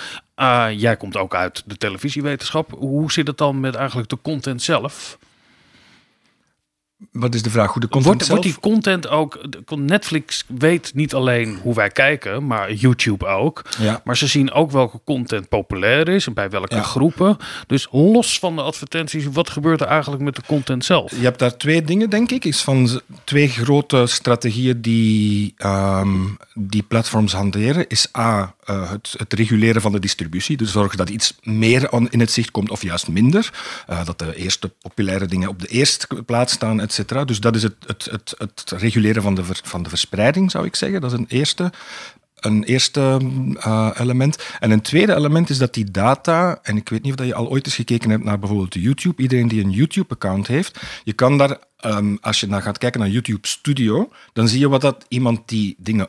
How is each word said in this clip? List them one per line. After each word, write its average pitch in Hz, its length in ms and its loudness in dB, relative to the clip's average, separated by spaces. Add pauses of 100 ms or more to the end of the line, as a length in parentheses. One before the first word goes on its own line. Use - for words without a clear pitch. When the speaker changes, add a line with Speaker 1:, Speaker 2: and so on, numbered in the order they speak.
(360)
Speaker 1:
Eh, 123 300 2 (120)
jij 110 200 2
komt 101 200 -8
ook 95 180 -2
uit 90 300 -4
de 101 120 -14
televisiewetenschap. 143 920 -4
Hoe 143 400 -2
zit 151 160 0
het 160 100 -4
dan 139 220 0
met 131 160 -2
eigenlijk 123 340 -4
de 127 120 -6
content 139 400 -6
zelf? - 560 -4 (1900)
Speaker 2:
Wat 120 240 -2
is 113 80 -2
de 113 60 -2
vraag? 107 220 2
Hoe 117 100 -4
de 113 60 0
content 135 180 2
Speaker 1:
Wordt, 190 200 4
Speaker 2:
zelf? 190 140 2
Speaker 1:
wordt 185 220 0
die 214 100 2
content 190 360 2
ook, 151 440 -2 (160)
de-, 156 100 -8
Netflix 156 720 -2
weet 156 460 0
niet 143 200 -2
alleen 120 480 0
hoe 120 140 -2
wij 104 140 2
kijken, 135 580 0
maar 107 260 -2
YouTube 107 520 2
ook. 98 360 0 (180)
Speaker 2:
Ja. 110 240 0
Speaker 1:
Maar 123 140 -2
ze 147 100 0
zien 135 240 2
ook 151 200 2
welke 127 340 2
content 120 440 -4
populair 110 580 2
is 190 200 2
en 117 60 -6
bij 101 160 -4
welke 98 260 -4
Speaker 2:
Ja. 110 60 0
Speaker 1:
groepen. 170 560 2 (300)
Dus - 240 0
los 208 480 4
van 170 160 -2
de 151 60 -4
advertenties, 156 640 -6
wat 143 240 -2
gebeurt 151 320 0
er 143 60 -2
eigenlijk 143 360 0
met 143 120 -2
de 131 120 -12
content 135 380 -2
zelf? 151 260 2
Speaker 2:
Je 123 120 -2
hebt 123 160 2
daar 123 180 0
twee 160 240 2
dingen, 190 280 0
denk 226 220 0
ik. 254 140 -2
Is 151 160 0
van 131 260 4
z-, 120 100 0 (260)
twee 143 240 4
grote 127 580 2
strategieën 120 760 0
die, 107 760 2
ehm, 98 600 2 (360)
die 101 300 -2
platforms 110 500 0
hanteren. 104 560 0
Is - 180 0 (100)
A, 107 360 0 (100)
eh, 95 280 -6
het, - 260 -10
het - 160 -8
reguleren 110 480 4
van 104 100 2
de 101 80 0
distributie. 92 580 -4
Dus 110 140 -2
zorgen 101 260 2
dat 92 120 -2
iets 110 320 -2
meer 113 500 2
on-, 120 180 2
in 120 100 2
het 117 120 4
zicht - 200 -2
komt 107 200 -2
of 104 100 -8
juist 85 260 -4
minder. 123 420 2 (380)
Eh, 85 180 -4
dat - 140 -8
de 82 160 -8
eerste 92 320 -4 (140)
populaire 95 440 -4
dingen 92 240 -2
op 95 120 -10
de 92 60 -12
eerste 131 400 0 (180)
plaats 120 280 0
staan, 110 280 -2
et 107 120 -4
cetera. 120 320 -4
Dus 113 140 -2
dat 117 160 0
is 110 80 0
het, 107 120 -2 (120)
het, - 240 -10
het, - 260 -12
het - 400 -12
reguleren 110 440 2
van 98 140 0
de 92 80 -2
ver-, 90 200 -6
van 87 200 -8
de 80 60 -10
verspreiding, 170 600 0
zou - 140 -2
ik 180 100 -6
zeggen. 190 260 -4
Dat 123 100 -4
is 123 60 -2
een 117 120 -4
eerste, 147 420 -2 (680)
een 107 240 0
eerste, 131 560 2 (400)
eh, 110 380 0
element. 127 400 0 (220)
En 110 120 2
een 110 100 4
tweede 190 340 4
element 151 340 2
is 139 80 0
dat 127 160 2
die 101 180 -4
data, 151 720 2
en 107 140 -2
ik 107 120 -6
weet 110 120 -4
niet 139 100 -4
of 131 60 -6
dat 127 100 -4
je 120 60 -2
al 117 160 -4
ooit 135 160 0
eens 139 100 -4
gekeken 117 340 0
hebt 110 140 2
naar 104 160 0
bijvoorbeeld 98 340 -2
YouTube. 131 480 0
Iedereen 123 260 2
die 107 160 2
een 98 80 2
YouTube-account 101 760 -2
heeft, 147 320 -2 (240)
je 107 100 -4
kan 135 240 4
daar, 139 200 4 (200)
ehm, 104 440 -2
als - 180 -2
je 107 80 -4
naar 98 140 -2
gaat 104 160 -4
kijken 123 220 -2
naar 101 100 0
YouTube 110 380 -2
Studio, 135 600 0 (240)
dan 113 140 2
zie 120 120 2
je 143 100 4
wat 135 120 4
dat 135 260 0
iemand 123 380 0
die 107 320 -2
dingen 101 320 -2